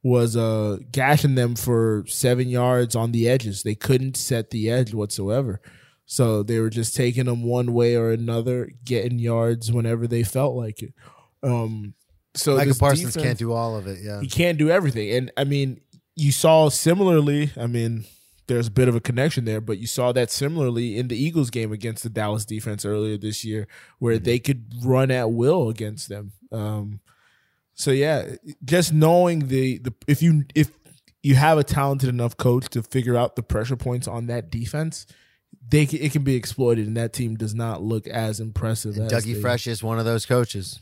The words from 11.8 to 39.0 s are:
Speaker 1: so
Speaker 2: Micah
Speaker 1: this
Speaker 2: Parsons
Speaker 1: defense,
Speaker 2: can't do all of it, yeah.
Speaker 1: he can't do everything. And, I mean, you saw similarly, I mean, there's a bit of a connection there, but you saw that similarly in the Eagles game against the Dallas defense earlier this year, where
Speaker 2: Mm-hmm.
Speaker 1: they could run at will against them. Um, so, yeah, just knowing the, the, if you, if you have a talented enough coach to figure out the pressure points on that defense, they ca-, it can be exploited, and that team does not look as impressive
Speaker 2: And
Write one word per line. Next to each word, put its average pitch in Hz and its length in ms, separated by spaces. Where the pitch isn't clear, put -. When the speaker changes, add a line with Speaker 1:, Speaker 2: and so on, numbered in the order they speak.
Speaker 1:
so 143 220
Speaker 2:
Micah 139 140
Speaker 1:
this 127 80
Speaker 2:
Parsons 143 360
Speaker 1:
defense, 156 120
Speaker 2:
can't 123 140
do 117 120
all 117 240
of 98 120
it, 95 140
yeah. 104 200
Speaker 1:
he 139 60
can't 170 300
do 151 120
everything. 131 420
And, 123 240
I 135 80
mean, 139 380
you 143 160
saw 160 380
similarly, 151 880
I 117 100
mean, 117 380
there's 120 200
a 107 40
bit 127 180
of 117 60
a 120 40
connection 127 460
there, 110 160
but 110 160
you 113 100
saw 123 240
that 120 180
similarly 123 680
in 123 100
the 120 80
Eagles 143 340
game 113 220
against 110 320
the 120 60
Dallas 107 340
defense 107 400
earlier 107 340
this 107 280
year, 107 200
where 117 160
Speaker 2:
Mm-hmm. 107 100
Speaker 1:
they 120 140
could 120 260
run 131 260
at 127 220
will 123 380
against 110 400
them. 104 240
Um, 104 480
so, - 160
yeah, 135 440
just 165 280
knowing 165 540
the, 131 300
the, 120 160
if 147 160
you, 156 220
if 151 160
you 139 120
have 156 240
a 143 40
talented 139 460
enough 120 260
coach 127 340
to 117 140
figure 123 320
out 120 220
the 117 60
pressure 117 340
points 123 300
on 117 200
that 120 220
defense, 151 560
they 151 160
ca-, 139 140
it 143 120
can 147 120
be 135 120
exploited, 117 520
and 113 100
that 117 160
team 117 220
does 107 200
not 113 260
look 107 260
as 110 340
impressive 110 560
Speaker 2:
And 110 140